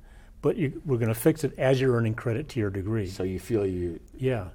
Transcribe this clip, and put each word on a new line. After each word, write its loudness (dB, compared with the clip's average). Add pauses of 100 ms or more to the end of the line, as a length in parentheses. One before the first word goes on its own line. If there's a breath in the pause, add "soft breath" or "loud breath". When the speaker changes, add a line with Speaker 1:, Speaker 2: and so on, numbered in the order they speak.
(420 soft breath)
Speaker 1:
But 2
you, -2
we're 2
gonna 2
fix 2
it -2
as 4
you're 4
earning 2
credit -2
to -4
your 0
degree. -2
Speaker 2:
So -6
you -2
feel 0
you, -2 (180)
Speaker 1:
Yeah. -2